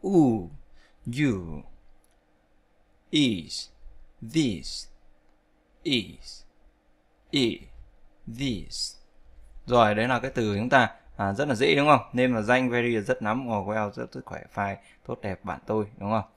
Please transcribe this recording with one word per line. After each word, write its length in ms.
u, 480
you, 580
is, 580
this, 640
is, 600
is, 300
this. 580
Rồi, 300
đấy 120
là 120
cái 120
từ 260
chúng 120
ta, 200
à, 160
rất 140
là 80
dễ 200
đúng 120
không? 140
Name 220
là 60
danh, 280
very 260
là 60
rất 220
lắm, 240
or 200
well 240
rất, 200
rất 140
khỏe, 160
fine 200
tốt 160
đẹp, 220
bạn 220
tôi 200
đúng 140
không? 140